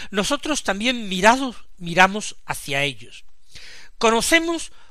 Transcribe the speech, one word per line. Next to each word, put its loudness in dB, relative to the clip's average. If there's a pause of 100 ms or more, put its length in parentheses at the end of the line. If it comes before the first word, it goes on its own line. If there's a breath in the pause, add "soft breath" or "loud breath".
(100)
nosotros 0
también -2
mirados, 4 (220)
miramos 2
hacia -4
ellos. -6 (720 loud breath)
Conocemos 2 (180 soft breath)